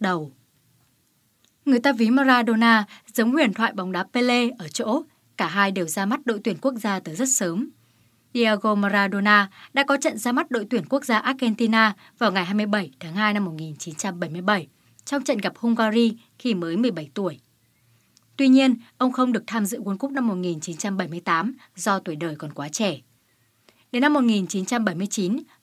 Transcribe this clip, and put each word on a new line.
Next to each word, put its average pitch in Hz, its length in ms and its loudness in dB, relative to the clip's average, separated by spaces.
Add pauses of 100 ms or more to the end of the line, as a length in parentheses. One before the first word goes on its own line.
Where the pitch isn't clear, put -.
đầu. 175 300 -2 (1300)
Người 262 160 4
ta 277 120 2
ví 226 180 2
Maradona 233 720 4 (300)
giống 233 180 2
huyền 262 220 2
thoại 226 180 0
bóng 185 200 -6
đá 185 200 -2
Pele 247 360 2 (100)
ở 156 100 -12
chỗ 233 340 -4 (340)
cả 190 100 -2
hai 196 240 2
đều 185 160 -2
ra 196 200 -4
mắt 226 180 -2
đội 220 200 -4
tuyển 196 160 -2
quốc 269 140 -2
gia 202 260 -4
từ 170 140 -12
rất 247 140 -2
sớm. 208 400 0 (640)
Diego 220 400 2
Maradona 202 760 2 (220)
đã 269 120 2
có 285 120 0
trận 277 220 -2
ra 240 140 -2
mắt 302 180 0
đội 226 200 -2
tuyển 214 180 0
quốc 262 160 -2
gia 220 140 2
Argentina 226 720 2 (260)
vào 214 140 2
ngày 185 120 0
hai 185 100 -4
mươi 208 120 0
bảy 202 240 -2 (100)
tháng 165 140 -12
hai 208 200 0
năm 208 100 0
một 175 120 -6
nghìn 156 200 -10
chín 160 180 -12
trăm 180 260 -6
bảy 165 100 -4
mươi 175 120 -8
bảy 185 240 0 (380)
trong 277 180 -4
trận 277 160 0
gặp 202 180 -4
Hungary 226 600 2 (220)
khi 240 160 -2
mới 170 220 -4
mười 240 140 0
bảy 156 240 -8
tuổi. 180 240 -4 (960)
Tuy 269 120 4
nhiên, 262 280 6 (220)
ông 254 140 0
không 254 200 0
được 220 140 -2
tham 214 200 -2
dự 214 160 -6
World 196 140 -4
Cup 277 160 -6
năm 262 160 -2
một 202 60 0
nghìn 180 260 -4
chín 160 160 -10
trăm 196 200 -4
bảy 185 120 -4
mươi 170 120 -8
tám 175 340 -2 (220)
do 196 220 -2
tuổi 175 180 -8
đời 160 200 -6
còn 147 160 -12
quá 143 160 -10
trẻ. 175 300 -4 (920)
Đến 247 100 0
năm 294 100 4
một 285 120 4
nghìn 208 220 2
chín 185 180 -4
trăm 233 200 -2
bảy 185 100 0
mươi 190 160 -4
chín, 214 320 -2 (200)